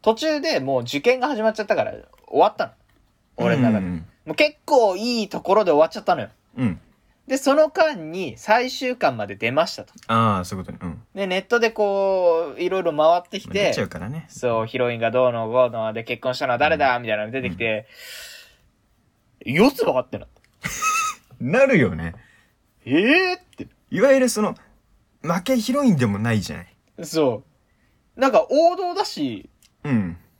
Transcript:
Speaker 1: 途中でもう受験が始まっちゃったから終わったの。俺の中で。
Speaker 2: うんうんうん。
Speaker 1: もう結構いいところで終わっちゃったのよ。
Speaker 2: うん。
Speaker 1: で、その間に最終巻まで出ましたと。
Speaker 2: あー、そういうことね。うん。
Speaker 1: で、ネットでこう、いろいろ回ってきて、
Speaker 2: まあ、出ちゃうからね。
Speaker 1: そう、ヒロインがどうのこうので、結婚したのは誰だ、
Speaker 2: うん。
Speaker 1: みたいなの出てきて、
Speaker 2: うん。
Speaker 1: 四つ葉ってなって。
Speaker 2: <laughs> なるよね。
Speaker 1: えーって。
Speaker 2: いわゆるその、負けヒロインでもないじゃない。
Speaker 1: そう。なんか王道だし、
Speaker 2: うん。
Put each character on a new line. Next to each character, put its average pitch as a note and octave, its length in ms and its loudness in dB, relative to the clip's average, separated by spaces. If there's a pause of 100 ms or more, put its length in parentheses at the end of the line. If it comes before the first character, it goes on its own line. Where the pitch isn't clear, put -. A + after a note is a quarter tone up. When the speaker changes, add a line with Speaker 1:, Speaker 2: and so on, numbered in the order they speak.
Speaker 1:
途 A3+ 140 2
中 D4+ 260 -2
で C#4+ 180 -2
も C3+ 200 -2
う - 20 -4
受 C3 200 -6
験 B3+ 180 2
が B3 80 -2
始 G#3+ 140 -4
ま A3 80 2
っ G#3+ 40 -4
ち - 60 -10
ゃ G#3+ 40 -4
っ - 20 -6
た G#3 100 0
か C#3+ 80 0
ら - 80 -4 (360)
終 C3 140 0
わ G3+ 80 6
っ - 60 -8
た F#3 120 -4
の。 - 40 -18 (640)
俺 A#2+ 200 2
の C3 60 2
中 A2+ 160 2
で。 - 0 -
Speaker 2:
う - 20 -4
ん - 40 -4
う - 20 -6
ん F2+ 60 -4
う - 40 -6
ん。 D#2+ 80 -12 (200)
Speaker 1:
も D#3 80 -8
う - 20 -6
結 D4+ 300 0
構 A3+ 300 4
い A3+ 280 -2
い F#3 60 -8
と - 120 -8
こ - 140 2
ろ G#3+ 100 4
で F3 60 2
終 D3 80 6
わ D#3+ 80 6
っ - 20 -4
ち - 80 -10
ゃ G3 40 -8
っ - 20 -18
た F3+ 120 2
の C#3 60 -6
よ。 G2 80 -10 (280)
Speaker 2:
う B2+ 80 0
ん。 F2+ 140 -2 (480)
Speaker 1:
で、 C4 100 -2
そ C4+ 180 2
の D#4 160 4
間 C4 400 -2
に E3+ 260 -8
最 B3 320 0
終 B3+ 260 -6
巻 C#3 220 0
ま G#2 80 -4
で G2 100 -10
出 A2+ 160 -4
ま D3+ 140 2
し - 100 -10
た - 80 -14
と。 - 100 -20 (140)
Speaker 2:
あ A2+ 340 2
ー、 - 20 -6
そ F2+ 120 -8
う F#2+ 40 -8
い - 20 -10
う E2+ 40 -10
こ - 60 -16
と - 60 -16
ね。 - 60 -20
う - 100 -12
ん。 - 100 -16 (120)
Speaker 1:
で、 G3 100 -4
ネ F#3 140 -2
ッ - 20 -6
ト A#3 180 0
で A3 120 2
こ F#3+ 840 0
う、 C3 60 -6
い F3+ 80 0
ろ F#3+ 100 -2
い F#3 40 -4
ろ E3 120 0
回 D#3+ 220 4
っ F3 100 -4
て F#3+ 120 -10
き - 100 -16
て、 G3 100 -2
Speaker 2:
ま G3+ 60 2
あ、 - 40 4
出 A#2+ 40 0
ち F#2+ 80 -2
ゃ - 40 0
う - 20 -12
か - 100 -12
ら F#2 120 -8
ね。 D#3 200 -10
Speaker 1:
そ A2+ 360 -2
う、 - 20 -10
ヒ B2+ 100 -8
ロ B2 140 0
イ A#2 60 -6
ン - 20 -8
が A2+ 100 0
ど B2+ 200 4
う - 20 0
の A2+ 160 -4
こ B2 240 4
う - 40 -12
の A2 160 -4
で、 A2+ 120 -8
結 A#2+ 180 -8
婚 B2+ 140 -4
し - 40 -10
た D3 60 -4
の B2+ 60 -2
は A#2+ 80 0
誰 D3+ 180 2
だ、 C3+ 200 2
Speaker 2:
う - 20 -4
ん。 - 20 -10
Speaker 1:
み A#2 60 -8
た G#2+ 80 0
い - 20 -4
な G#2+ 80 -4
の A2+ 60 -10
出 C3 100 -6
て B2 80 -4
き E2+ 80 -8
て、 A2 300 -4 (1600)
Speaker 2:
う C#3 60 -10
ん。 C3 40 -4
Speaker 1:
四 A3 180 6
つ B3 140 -2
葉 C3 160 0
っ - 60 -6
て G#3 120 -10
な - 60 -18
っ - 20 -20
て。 - 140 -20 (1000)
Speaker 2:
<laughs> - 0 -
な A3+ 240 4
る A#3+ 140 4
よ F#2 160 0
ね。 E2+ 180 -8 (720)
Speaker 1:
え A#2 60 -6
ー E4 480 2
っ - 20 -20 (160)
て。 - 120 -16 (200)
Speaker 2:
い F3+ 120 -2
わ C4+ 100 6
ゆ C4+ 80 6
る B3+ 100 2
そ G#3+ 140 -2
の、 F#3 100 -2 (680)
負 E3+ 180 -2
け B3+ 160 0
ヒ A#3 160 -2
ロ C#4+ 100 0
イ B3+ 60 4
ン E3+ 80 4
で B2 80 2
も G2+ 140 -2
な A2+ 140 -2
い G#2 80 0
じ D2+ 120 -8
ゃ D#2+ 40 -10
な F2 40 -14
い。 F2+ 60 -18 (380)
Speaker 1:
そ C3+ 380 0 (720)
う。 - 40 -18
な C4+ 80 2
ん C4 40 2
か G#3+ 200 4
王 E4 240 4
道 F4+ 180 -4
だ F#4+ 100 -4
し、 B2 460 -8 (340)
Speaker 2:
う D3 60 -6
ん。 F#2+ 280 -2 (220)